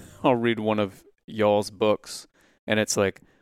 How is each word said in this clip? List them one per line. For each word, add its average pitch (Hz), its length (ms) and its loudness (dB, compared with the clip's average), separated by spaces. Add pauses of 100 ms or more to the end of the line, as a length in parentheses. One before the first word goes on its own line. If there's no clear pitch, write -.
<laughs> - 140 -10
I'll 131 120 4
read 117 240 0
one 107 200 0
of 98 240 -4 (220)
y'all's 104 460 0
books, 104 560 -2 (400)
and 110 120 0
it's 104 180 -2
like, 98 240 0 (200)